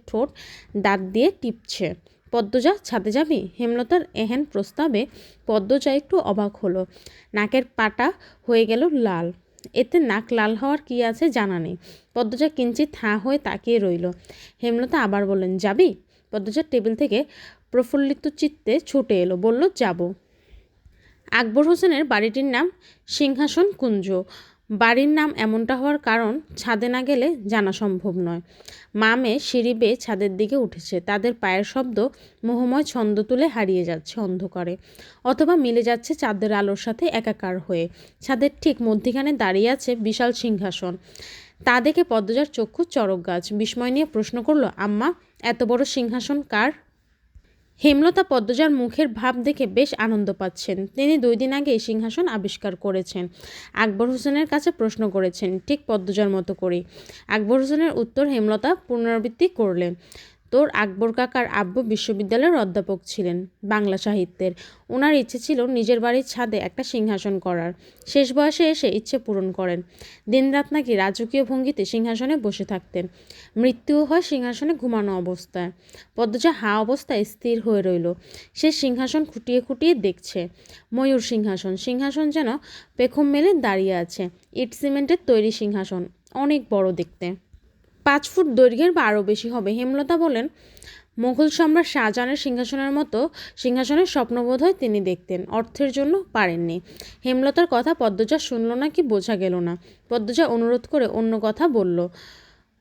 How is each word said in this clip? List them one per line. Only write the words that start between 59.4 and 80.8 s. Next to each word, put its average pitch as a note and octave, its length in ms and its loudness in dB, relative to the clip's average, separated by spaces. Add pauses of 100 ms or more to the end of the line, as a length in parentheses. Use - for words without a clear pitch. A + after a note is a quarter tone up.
করলেন, F3+ 480 0 (560)
"তোর C#4+ 180 4
আকবর G#3 420 -2
কাকার B3 360 -2
আব্বু G3+ 340 -2
বিশ্ববিদ্যালয়ের A3 720 0
অধ্যাপক G3 500 -2
ছিলেন F3+ 420 -4 (160)
বাংলা G3+ 340 0
সাহিত্যের। F#3 540 -2 (380)
ওনার C#4 260 2
ইচ্ছে B3+ 240 -2
ছিল B3 260 0
নিজের A#3+ 340 2
বাড়ির A#3+ 240 0
ছাদে A3+ 340 -4
একটা F#3+ 260 -6
সিংহাসন G#3 560 -2
করার। F3 340 -4 (340)
শেষ C4+ 260 2
বয়সে D4+ 360 2
এসে D#4 180 0
ইচ্ছে G#3+ 320 -2
পূরণ F#3+ 320 -4
করেন। F3+ 300 -4 (480)
দিনরাত C4+ 420 2
নাকি B3 240 0
রাজকীয় A3 480 0
ভঙ্গিতে C4 420 -2
সিংহাসনে A#3 520 -2
বসে G#3 280 -4
থাকতেন। F3+ 420 -6 (500)
মৃত্যুও B3+ 460 2
হয় D#4 180 2
সিংহাসনে C#4 520 -2
ঘুমানো A3 440 -2
অবস্থায়।" F3+ 540 -6 (440)
পদ্মজা A#3 360 0
হা G#3+ 280 0
অবস্থায় A3 440 -2
স্থির A3+ 380 -4
হয়ে G#3 200 0
রইল। F3 320 0 (400)
সে D#4 180 2
সিংহাসন C4+ 540 -2
খুঁটিয়ে B3 360 -2
খুঁটিয়ে C#4+ 340 0
দেখছে। F#3 540 -6 (440)